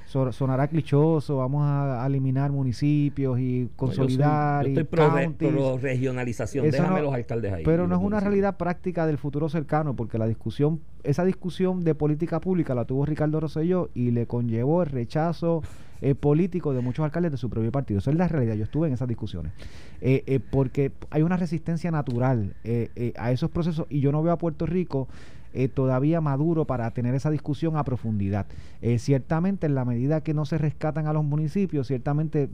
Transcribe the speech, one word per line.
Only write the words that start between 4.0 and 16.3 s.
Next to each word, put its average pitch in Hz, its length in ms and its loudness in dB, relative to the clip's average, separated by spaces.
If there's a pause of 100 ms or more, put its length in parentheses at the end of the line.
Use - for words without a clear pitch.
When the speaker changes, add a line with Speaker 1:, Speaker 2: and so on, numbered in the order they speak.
Speaker 2:
yo - 20 0
Speaker 1:
y 139 60 0
Speaker 2:
estoy 165 100 2
pro 156 320 4
re-, 139 80 2
Speaker 1:
counties. 156 300 0
Speaker 2:
pro 131 240 2
regionalización, 127 880 -2
Speaker 1:
Eso 156 120 4
Speaker 2:
déjame 180 220 2
Speaker 1:
no, 151 60 0
Speaker 2:
los 139 80 0
alcaldes 117 400 -2
ahí 85 100 -4
Speaker 1:
pero 165 220 4
Speaker 2:
y - 20 0
Speaker 1:
no 180 60 0
Speaker 2:
los 180 80 2
Speaker 1:
es 196 60 0
una 208 100 0
Speaker 2:
municipios. 196 60 0
Speaker 1:
realidad 196 340 2
práctica 175 500 -2
del 151 100 2
futuro 147 300 -2
cercano, 151 480 -2
porque 113 220 -4
la 110 100 2
discusión, 143 540 0 (220)
esa 143 200 2
discusión 185 640 0
de 156 100 2
política 151 460 0
pública 165 340 0
la 120 80 0
tuvo 131 220 0
Ricardo 151 340 0
Rosselló 165 540 0
y 120 180 0
le 117 160 0
conllevó 120 560 0
el 160 60 -2
rechazo, 156 720 -2 (380)
eh, 139 120 4
político 151 600 2